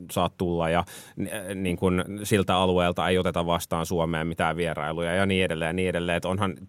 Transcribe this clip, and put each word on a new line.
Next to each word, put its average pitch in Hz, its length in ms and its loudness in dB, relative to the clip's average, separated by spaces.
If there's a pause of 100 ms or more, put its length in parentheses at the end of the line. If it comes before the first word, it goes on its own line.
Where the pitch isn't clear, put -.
(120)
saa 87 260 0
tulla 85 320 0
ja 85 140 2 (360)
n-, 95 440 -6
niin 87 140 0
kun 90 280 2 (180)
siltä 98 340 2
alueelta 90 520 4
ei 92 80 4
oteta 87 280 0
vastaan 85 400 0
Suomeen 82 420 0
mitään 80 300 0
vierailuja 82 580 -2
ja 98 100 2
niin 92 200 2
edelleen 82 240 -2
ja 85 40 -2
niin 92 160 0
edelleen. 85 280 0
Et 82 80 -4
onhan 95 280 0 (160)